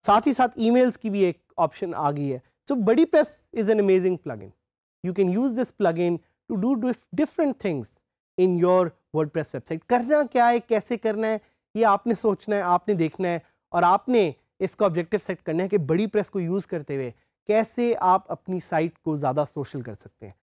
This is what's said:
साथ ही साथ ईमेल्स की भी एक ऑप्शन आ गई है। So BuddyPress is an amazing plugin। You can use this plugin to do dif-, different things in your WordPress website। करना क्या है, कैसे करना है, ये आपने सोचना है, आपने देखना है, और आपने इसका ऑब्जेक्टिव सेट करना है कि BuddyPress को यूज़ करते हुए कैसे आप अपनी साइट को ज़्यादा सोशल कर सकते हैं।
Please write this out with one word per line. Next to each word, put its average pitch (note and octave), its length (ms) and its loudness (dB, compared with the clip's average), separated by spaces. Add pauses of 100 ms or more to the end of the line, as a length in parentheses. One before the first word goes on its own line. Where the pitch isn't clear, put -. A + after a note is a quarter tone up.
साथ G#3+ 220 4
ही C4+ 60 2
साथ B3 160 2 (100)
ईमेल्स A#3+ 380 4
की A3 120 -6
भी G3+ 120 0
एक F3+ 200 0 (160)
ऑप्शन E3+ 360 -2
आ D3 180 0
गई D3 180 -4
है। B2+ 120 -6 (280)
So C#4 60 2
BuddyPress D4 520 2 (280)
is A3+ 100 -2
an G#3+ 160 2
amazing F#3 360 2 (100)
plugin। G#2 240 -12 (540)
You F3+ 140 -4
can F#3 180 2
use B3 220 -2
this B3+ 120 -4 (100)
plugin F3 380 0 (320)
to G3 140 -4
do C4 180 0
dif-, B3 380 -4
different D4 380 -2
things D3 440 -6 (360)
in F#3 200 2
your F3+ 320 4 (240)
WordPress D#3 400 -4
website। D#3+ 340 -10
करना B3 340 2
क्या A#3+ 240 2
है, A#3+ 120 2
कैसे A3 380 -2
करना A3 300 -2
है, A3 140 -4 (340)
ये A3 80 2
आपने G#3 320 2
सोचना G#3 400 -2
है, G3+ 60 0
आपने F3+ 340 0
देखना E3 320 -2
है, E3+ 140 -4 (300)
और F3 120 2
आपने F#3+ 520 2 (240)
इसका F#3+ 260 -2
ऑब्जेक्टिव F3 340 -2
सेट - 220 -8
करना E3 220 -4
है F#3+ 60 -4
कि G3+ 80 0
BuddyPress F#3 520 -2
को G3 100 -6
यूज़ F3+ 280 -4
करते D3+ 280 -8
हुए B2+ 180 -8 (340)
कैसे A3+ 460 0
आप F#3 360 0
अपनी F#3 300 -8
साइट E3 460 -4
को D#3 120 -4
ज़्यादा C#3+ 280 -2
सोशल C#3 360 -10
कर A#2 120 -12
सकते - 320 -20
हैं। F#2 100 -20 (120)